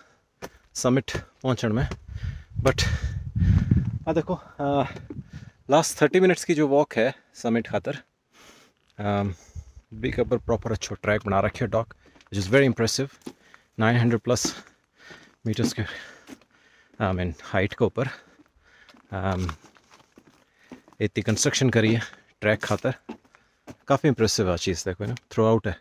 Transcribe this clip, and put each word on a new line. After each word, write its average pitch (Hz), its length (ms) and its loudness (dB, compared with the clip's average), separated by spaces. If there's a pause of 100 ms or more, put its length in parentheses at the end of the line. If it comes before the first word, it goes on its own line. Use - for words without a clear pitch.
(720)
समिट 127 440 0
पहुंचण - 560 -2
में, 127 160 0 (720)
but - 220 2 (1300)
आ 160 40 0
देखो, 165 220 -2
आ, 143 500 -2 (840)
लास्ट 147 320 2
थर्टी 151 180 4
मिनट्स 185 240 4
की 175 100 0
जो 151 140 2
वॉक 139 260 4
है 113 200 2 (200)
समिट 117 340 -2
खातर, 107 300 -4 (1000)
अम, 101 340 -2 (600)
बी 117 180 -6
के 127 100 0
ऊपर 117 160 0
प्रॉपर 113 340 -2
अच्छो 104 240 -6
ट्रैक 104 300 0
बना 98 140 2
रखे 104 280 -2
डॉक, 113 260 -2 (240)
which 98 280 -6
is 98 80 -6
very 135 200 6
impressive। - 580 -4 (480)
नाइन 117 180 2
हंड्रेड 117 240 2
प्लस - 420 -2 (840)
मीटर्स 110 260 0
के, - 80 -6 (1200)
I 95 140 0
mean, 90 180 -2 (100)
हाइट 101 300 -2
के - 120 0
ऊपर, 123 220 -2 (1040)
अम, 92 360 -2 (1500)
इतनी 107 200 -2
कंस्ट्रक्शन 117 480 2
करी 110 240 4
है 117 80 2 (400)
ट्रैक 107 220 2
खातर, 123 320 -2 (920)
काफ़ी 139 220 2
इम्प्रेसिव 110 420 2
है 85 60 0
चीज़, 90 320 -4
देखो 90 160 -6
ना, 117 100 -4
throughout 113 520 2
है। 92 140 -4